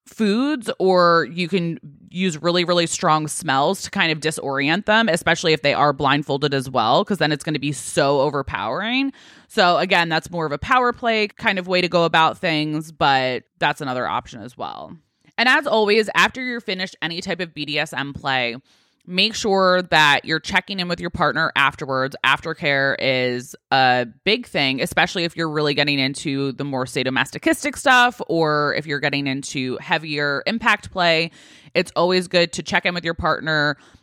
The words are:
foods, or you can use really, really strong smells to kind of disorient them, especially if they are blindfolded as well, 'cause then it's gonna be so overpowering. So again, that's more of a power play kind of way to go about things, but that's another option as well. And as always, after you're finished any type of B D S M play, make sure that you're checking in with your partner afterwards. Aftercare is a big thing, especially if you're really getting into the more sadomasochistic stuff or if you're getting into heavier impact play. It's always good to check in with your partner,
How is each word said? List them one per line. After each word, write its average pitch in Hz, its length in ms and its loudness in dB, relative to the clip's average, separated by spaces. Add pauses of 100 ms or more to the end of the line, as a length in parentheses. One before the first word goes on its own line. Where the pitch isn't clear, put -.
foods, 226 720 -2
or 175 540 4
you 170 160 -4
can 170 320 -2 (280)
use 175 320 -2
really, 175 220 2
really 170 240 2
strong 156 400 0
smells 147 560 0
to - 80 -12
kind 175 220 0
of 156 80 -2
disorient 147 680 -2
them, 214 220 2
especially 170 440 0
if 151 100 0
they 139 120 2
are 143 180 4
blindfolded 143 640 0
as 135 160 -4
well, 127 340 2
'cause 202 140 -2
then 151 140 0
it's 147 100 -4
gonna 151 160 -4
be 139 140 -4
so 143 480 0
overpowering. 147 920 -2 (360)
So 180 300 4
again, 175 300 2
that's 160 220 -2
more 170 160 -4
of 139 60 -4
a 139 60 -4
power 254 340 2
play 226 340 0
kind 202 320 -2
of 185 80 -6
way 180 140 2
to 180 80 0
go 170 160 4
about 160 340 4
things, 156 540 -2
but 131 500 2 (160)
that's 151 220 0
another 127 260 -4
option 110 360 -6
as 123 140 -16
well. 69 400 -12 (420)
And 233 100 2
as 285 180 2
always, 214 480 4
after 208 280 2
you're 247 180 -6
finished 185 420 -8
any 165 180 -6
type 175 200 -6
of 165 140 -8
B 151 100 -8
D 147 140 -4
S 151 140 -4
M 139 200 -6
play, 127 440 -2 (500)
make 190 280 0
sure 190 480 2
that 156 420 4
you're 160 160 -4
checking 190 400 -4
in 175 80 -4
with 175 120 -4
your 175 100 -6
partner 151 440 -2
afterwards. 135 720 0
Aftercare 139 760 0
is 127 560 -2 (160)
a 127 360 4 (180)
big 233 220 0
thing, 135 340 -2
especially 170 440 0
if 170 120 -6
you're 165 140 -4
really 151 240 0
getting 143 240 0
into 139 540 -2
the 143 120 -8
more 135 220 -4
sadomasochistic 131 920 -2
stuff 247 500 2
or 151 480 0
if 147 120 -4
you're 147 120 -4
getting 143 300 -2
into 131 500 -6
heavier 147 680 -2
impact 220 440 0
play. 165 400 2 (440)
It's 175 200 0
always 180 320 2
good 175 280 2
to 190 100 -8
check 180 200 -2
in 175 100 -2
with 175 100 -8
your 165 100 -4
partner, 156 640 0 (260)